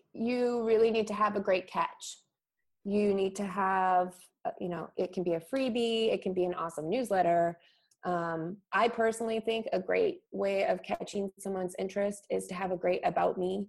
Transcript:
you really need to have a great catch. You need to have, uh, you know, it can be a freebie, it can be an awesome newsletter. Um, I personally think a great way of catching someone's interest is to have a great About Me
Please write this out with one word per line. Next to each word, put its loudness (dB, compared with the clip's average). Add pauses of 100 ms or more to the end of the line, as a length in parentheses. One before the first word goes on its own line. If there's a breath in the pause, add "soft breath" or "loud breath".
(120)
you 0
really 6
need 2
to -4
have 2
a 0
great 0
catch. -6 (680)
You 2
need 0
to -4
have, 2 (300)
uh, -4 (100)
you -4
know, -6
it -2
can -2
be 0
a -2
freebie, 0
it 0
can -2
be 2
an 0
awesome -6
newsletter. 2 (460 soft breath)
Um, -2 (140)
I 4
personally 0
think -2
a 2
great 0 (120)
way 0
of 0
catching -6
someone's -6
interest -4
is -2
to -8
have -4
a 0
great 0
About 0
Me -2